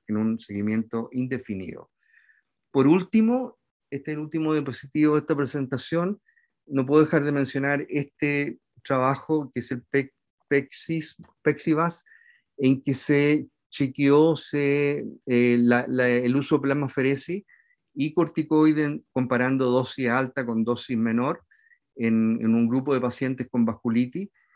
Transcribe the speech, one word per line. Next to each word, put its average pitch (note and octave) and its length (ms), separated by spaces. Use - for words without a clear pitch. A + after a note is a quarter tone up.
en G#2+ 120
un A2+ 220
seguimiento A2 720
indefinido. B2+ 800
Por C3+ 140
último, A3 720
este C#3+ 220
es D3+ 60
el D3+ 40
último D#3 320
diapositivo D3+ 600
de D3 60
esta D3+ 140
presentación, C#3+ 840
no C3+ 180
puedo D3+ 180
dejar D3+ 200
de D3 80
mencionar C#3 580
este C#3+ 720
trabajo C3+ 680
que B2 100
es - 100
el B2 120
Pec-, C#3 300
Pexis-, D3 680
Pexivas, D#3+ 640
en C3+ 220
que C#3 100
se D3 540
chequeó C#3+ 640
se, C#3+ 680
eh, A#2+ 340
la, A#2+ 260
la, B2+ 220
el B2 260
uso C#3+ 220
de C3+ 60
plasmaferesis C#3 800
y D3+ 200
corticoide D#3 680
en, D3 300
comparando B2+ 560
dosis B2 400
alta B2+ 360
con A2+ 200
dosis A#2+ 320
menor A#2 460
en, A2+ 460
en A2+ 140
un A#2 120
grupo C3+ 260
de B2+ 60
pacientes B2+ 500
con A#2+ 140
vasculitis, B2 640